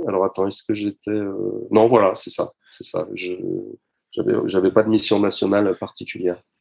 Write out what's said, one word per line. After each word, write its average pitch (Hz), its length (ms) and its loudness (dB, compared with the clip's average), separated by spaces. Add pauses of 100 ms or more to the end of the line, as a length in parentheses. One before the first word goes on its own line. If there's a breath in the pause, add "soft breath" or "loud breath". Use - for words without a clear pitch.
alors 98 160 2
attends, 95 220 -2
est-ce 98 160 -6
que 107 140 -4
j'étais, 104 340 -6
euh, 104 240 -4 (380)
non, 110 160 8
voilà, 104 260 6
c'est - 160 -12
ça, - 220 -6 (260 soft breath)
c'est - 60 -16
ça. - 320 -6
Je, 90 180 -6 (800)
j'avais, 104 220 -2 (120)
j'avais 95 240 2
pas 110 140 4
de 110 60 0
mission 107 300 2
nationale 101 600 2
particulière. - 580 -6 (240)